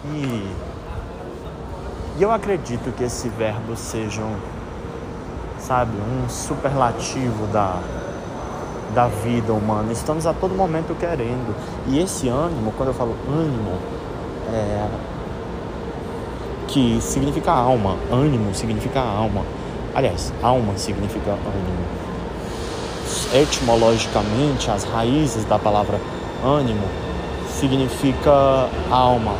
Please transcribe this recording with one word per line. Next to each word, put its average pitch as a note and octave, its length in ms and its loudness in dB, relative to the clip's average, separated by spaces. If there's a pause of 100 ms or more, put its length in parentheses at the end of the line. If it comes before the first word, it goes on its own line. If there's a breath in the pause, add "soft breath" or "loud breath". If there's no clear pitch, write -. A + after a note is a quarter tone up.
E, C3+ 420 -4 (1700)
e E3+ 40 4
eu G#3+ 100 4
acredito C#3 640 -2
que B2 80 -2
esse A#2+ 240 -4
verbo A2 480 -4
seja A2 460 -6
um, G#2+ 140 -4 (1200)
sabe, B2 380 0
um A#2+ 320 -2
superlativo B2+ 1200 0
da, F#2+ 280 2 (1120)
da B2 120 6
vida A2+ 460 0
humana. G#2+ 400 2
Estamos D#3 340 0
a D#3+ 60 4
todo F#3 220 0
momento E3 440 0
querendo. B2+ 560 -2 (320 loud breath)
E C3+ 140 4
esse F3+ 280 0
ânimo, C3 480 0
quando C3+ 120 0
eu B2 60 0
falo A#2 200 0 (140)
ânimo, B2 500 0 (760)
é, G#2 360 0 (1800)
que A#2 320 4
significa C#3+ 520 0
alma, A#2+ 440 4 (140)
ânimo A#2+ 440 4
significa A2+ 460 -2
alma. G#2 420 0 (520 loud breath)
Aliás, A2+ 380 2 (100)
alma A2+ 340 4
significa G2+ 540 -2
ânimo. F#2 800 -2 (1300)
Etimologicamente, A#2 1400 4
as G2 140 0
raízes A#2 600 2
da G#2+ 140 4
palavra G#2 420 4 (440)
ânimo B2 400 4 (640)
significa C3+ 1200 4 (220)
alma. B2 500 6